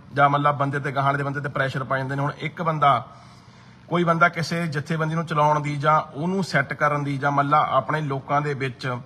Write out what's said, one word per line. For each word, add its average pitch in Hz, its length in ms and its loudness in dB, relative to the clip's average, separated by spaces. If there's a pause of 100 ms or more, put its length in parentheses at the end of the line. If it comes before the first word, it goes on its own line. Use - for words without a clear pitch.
(140)
ਜਾਂ 143 160 6
ਮਤਲਬ 143 280 2
ਬੰਦੇ 143 220 -2
ਤੇ, 139 120 -4
ਗਾਹਾਂ 139 200 0
ਵਾਲੇ 139 120 -2
ਬੰਦੇ 139 180 -4
ਤੇ 139 80 -6
ਪ੍ਰੈਸ਼ਰ 135 340 -2
ਪਾ 131 140 -2
ਜਾਂਦੇ 135 180 -4
ਨੇ। 139 60 -2
ਹੁਣ 143 180 -2
ਇੱਕ 156 220 -8
ਬੰਦਾ, 147 460 2 (800)
ਕੋਈ 175 160 0
ਬੰਦਾ 170 260 4
ਕਿਸੇ 170 380 -4
ਜਥੇਬੰਦੀ 156 480 -4
ਨੂੰ 165 100 -2
ਚਲਾਉਣ 151 340 2
ਦੀ 147 160 -4
ਜਾਂ 151 260 4 (120)
ਉਹਨੂੰ 185 300 -2
ਸੈੱਟ 143 300 -2
ਕਰਨ 147 300 0
ਦੀ 139 140 -4
ਜਾਂ 143 140 0
ਮਤਲਬ 139 220 2
ਆਪਣੇ 151 480 2
ਲੋਕਾਂ 143 400 -2
ਦੇ 147 120 -2
ਵਿੱਚ 127 520 -6